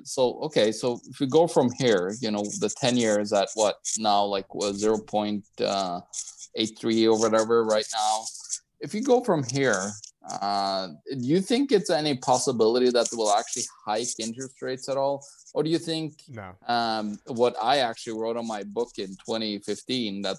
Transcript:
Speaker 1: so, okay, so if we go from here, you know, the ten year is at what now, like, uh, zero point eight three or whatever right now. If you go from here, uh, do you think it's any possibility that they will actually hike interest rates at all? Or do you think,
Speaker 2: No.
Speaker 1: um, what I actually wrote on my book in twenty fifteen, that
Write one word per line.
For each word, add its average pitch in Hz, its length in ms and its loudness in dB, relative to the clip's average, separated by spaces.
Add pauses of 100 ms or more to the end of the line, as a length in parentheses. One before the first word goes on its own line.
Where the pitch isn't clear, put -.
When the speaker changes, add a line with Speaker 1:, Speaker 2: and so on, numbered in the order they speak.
Speaker 1:
so, - 380 0
okay, 117 280 2
so 120 380 -2
if 131 100 -18
we 143 80 0
go 156 180 6
from 151 320 4
here, 104 440 2
you 110 100 -2
know, 104 120 0 (180)
the 107 80 0
ten 123 260 0
year 110 240 4
is 104 140 -2
at 98 220 2
what 107 200 2 (240)
now, 104 240 2
like, 98 220 -2 (160)
uh, 101 100 0
zero 107 260 2
point 104 460 -2 (1120)
eight 110 240 -2
three 113 260 2
or 110 140 6
whatever 110 460 4
right 110 280 2
now. 110 300 0 (560)
If 156 140 -8
you 214 80 -2
go 247 240 4
from 160 180 2
here, 117 480 0 (500)
uh, 98 460 -2 (220)
do 123 160 -4
you 165 160 4
think 254 300 0
it's 202 180 4
any 151 280 0
possibility 123 760 4
that 117 200 2
they 120 60 -6
will 107 140 2
actually 113 320 -2 (220)
hike 110 220 -4 (120)
interest 117 420 -10
rates 131 260 -8
at 135 80 -4
all? 139 300 -2 (280)
Or 151 100 0
do 156 60 -2
you 165 100 0
think, 160 480 -6
Speaker 2:
No. 104 240 -14 (160)
Speaker 1:
um, 110 500 -2 (100)
what 120 340 2
I 131 160 4
actually 117 420 -2
wrote 113 160 -2
on 117 100 -4
my 107 180 -6
book 113 340 -6
in 98 180 -8
twenty 110 440 -4
fifteen, 104 640 -4
that 95 160 -2